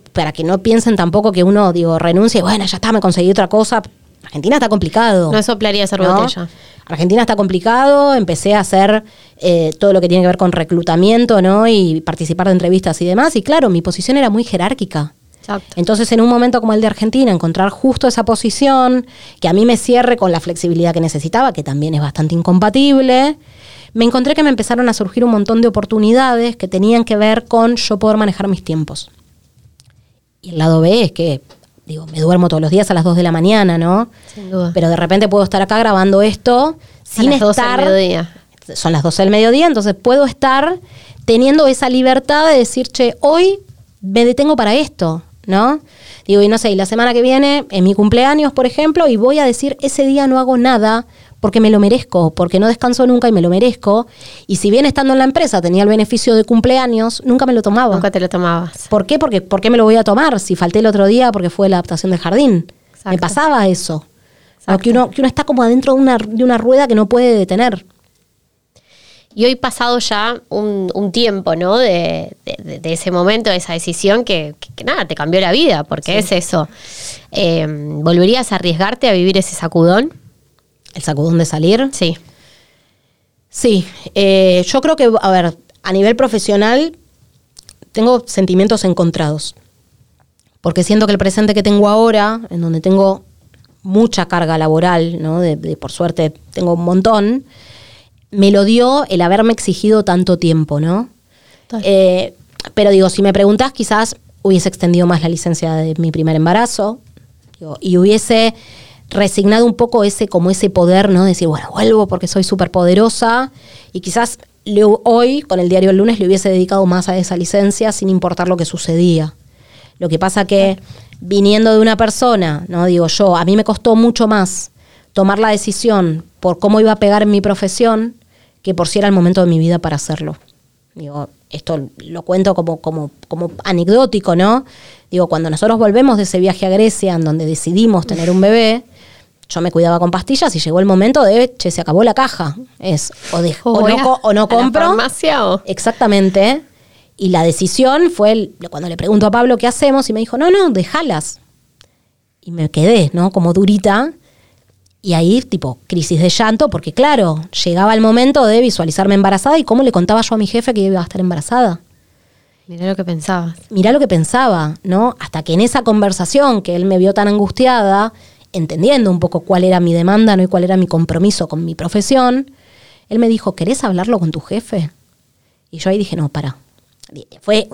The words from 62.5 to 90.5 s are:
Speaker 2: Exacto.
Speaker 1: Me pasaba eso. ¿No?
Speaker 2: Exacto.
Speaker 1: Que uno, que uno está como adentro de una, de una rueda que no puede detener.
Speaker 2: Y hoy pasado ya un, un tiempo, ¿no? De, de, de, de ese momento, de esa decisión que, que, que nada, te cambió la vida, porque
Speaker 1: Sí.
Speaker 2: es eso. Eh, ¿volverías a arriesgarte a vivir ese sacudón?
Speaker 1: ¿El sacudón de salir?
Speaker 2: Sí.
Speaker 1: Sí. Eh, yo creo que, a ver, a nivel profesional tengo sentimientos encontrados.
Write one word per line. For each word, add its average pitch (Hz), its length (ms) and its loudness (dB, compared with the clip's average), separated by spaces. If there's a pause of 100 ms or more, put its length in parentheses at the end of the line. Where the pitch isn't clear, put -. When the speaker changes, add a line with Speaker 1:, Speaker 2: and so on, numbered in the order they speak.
Speaker 2:
Exacto. - 200 -12
Speaker 1:
Me 185 80 -2
pasaba 220 480 0
eso. 175 280 -2 (100)
¿No? - 0 - (540)
Speaker 2:
Exacto. 190 260 -2
Speaker 1:
Que 233 60 2
uno, 247 200 2
que - 120 -8
uno 269 60 2
está 269 140 -4
como 254 220 0
adentro 262 300 2
de 262 60 2
una, 262 180 2
de 220 260 -2
una 247 140 2
rueda 262 280 2
que 240 80 0
no 214 120 2
puede 240 300 2
detener. 196 480 -2 (1500)
Speaker 2:
Y 214 120 -2
hoy 254 100 2
pasado 240 460 -4
ya 226 480 -4
un, 202 440 -6
un 196 200 -6
tiempo, 196 420 -2
¿no? 180 240 -2
De, 170 640 -2
de, - 200 -12
de, 143 160 -14
de 165 120 -6
ese 175 200 -6
momento, 190 360 0
de 185 80 0
esa 175 180 -8
decisión 196 500 -2
que, 156 340 -6
que, - 160 -20
que - 80 -20
nada, 226 240 -4
te 156 80 -8
cambió 165 260 -2
la 180 120 0
vida, 220 320 0
porque - 300 -8
Speaker 1:
Sí. 208 40 0
Speaker 2:
es 202 140 -4 (140)
eso. 156 220 -4 (640)
Eh, 165 380 -2
¿volverías 170 840 -2
a 196 60 -4
arriesgarte 190 520 -2
a 214 40 2
vivir 185 260 0
ese - 160 -4
sacudón? 175 580 2 (800)
Speaker 1:
¿El 165 80 -14
sacudón 160 360 -2
de 165 60 2
salir? 185 480 0
Speaker 2:
Sí. 160 260 -4 (1300)
Speaker 1:
Sí. 208 380 0 (280)
Eh, 190 520 4
yo 269 140 0
creo 311 160 0
que, 233 140 2 (100)
a 196 100 0
ver, 170 260 0 (260)
a 190 100 -6
nivel 202 240 2
profesional 233 800 0 (960)
tengo 240 340 0
sentimientos 190 580 0
encontrados. 165 680 -2 (1080)